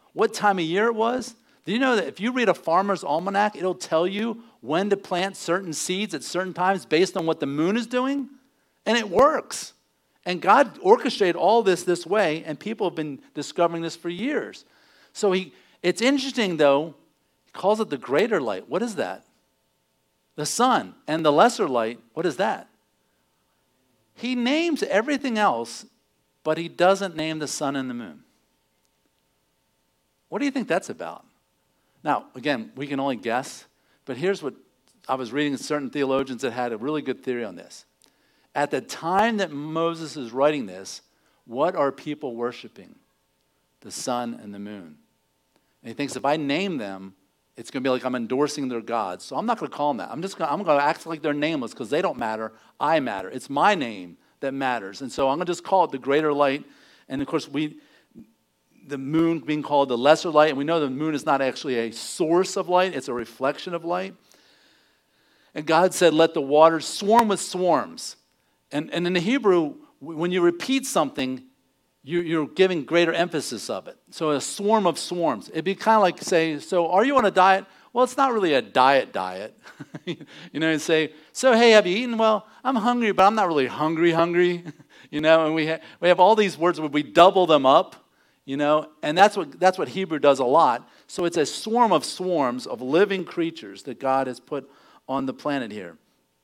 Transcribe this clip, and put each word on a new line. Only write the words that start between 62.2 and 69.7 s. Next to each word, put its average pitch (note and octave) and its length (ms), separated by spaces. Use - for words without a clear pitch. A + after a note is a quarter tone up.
of F3+ 140
light, F3+ 260
it's C3+ 120
a C3+ 60
reflection C3 600
of E3 100
light. F3+ 320
And D3+ 120
God E3 280
said, E3 200
"Let D#3+ 200
the D#3 80
waters D#3 440
swarm A3 420
with G3 120
swarms." C#3 760
And, D3+ 200
and E3+ 140
in F3 80
the F#3 60
Hebrew, F3+ 560